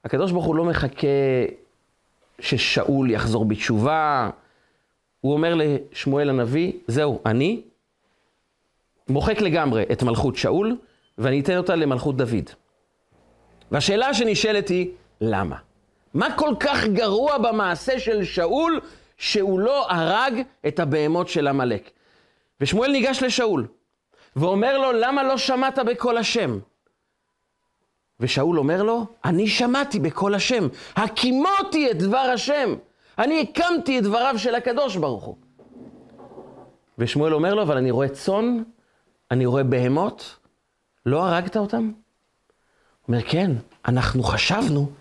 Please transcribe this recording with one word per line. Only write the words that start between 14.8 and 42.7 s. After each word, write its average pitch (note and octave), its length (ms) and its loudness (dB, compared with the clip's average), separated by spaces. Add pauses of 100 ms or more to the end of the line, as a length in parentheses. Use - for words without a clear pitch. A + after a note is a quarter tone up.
"למה? G2 360 -2 (580)
מה A3 220 0
כל D4 240 0
כך C#4 260 0
גרוע A3 520 2
במעשה A3 600 0
של G#3+ 240 0
שאול, B3+ 560 0 (360)
שהוא G3 440 0
לא G#3 300 0
הרג G#3+ 520 0 (260)
את D3+ 120 -2
הבהמות D#3 480 0
של D3 200 0
עמלק?" B2+ 420 -2 (680)
ושמואל G#3+ 300 2
ניגש C4+ 320 2
לשאול, G#3+ 440 0 (680)
ואומר G3 420 2
לו, C4+ 140 2
"למה C4 300 2
לא C4 160 0
שמעת C4 400 0
בקול A#3+ 400 0
השם?" F3 400 -2 (1600)
ושאול C#3+ 380 2
אומר D#3 240 2
לו, A3+ 240 0 (180)
"אני F3 240 2
שמעתי B3 520 0
בקול G3 340 0
השם, G3+ 340 0 (280)
הקימותי C#4 960 0
את E3+ 80 -2
דבר G3 200 2
השם, B3+ 560 0 (440)
אני D4+ 220 2
הקמתי D4+ 580 0
את G#3 60 2
דבריו A#3 340 2
של A#3 160 0
הקדוש A#3+ 420 -2
ברוך C3+ 280 -4
הוא." - 120 -14 (1600)
ושמואל D3 360 0
אומר E3+ 200 0
לו, G#3+ 80 0
"אבל D3+ 140 0
אני B2+ 140 2
רואה C#3 180 0
צאן, A3+ 540 -2 (680)
אני B2+ 160 2
רואה C3 160 2
בהמות, C3 760 0 (680)
לא D#3 200 0
הרגת F3+ 300 -2
אותם?" A3 260 -2
הוא A3 120 -4 (1120)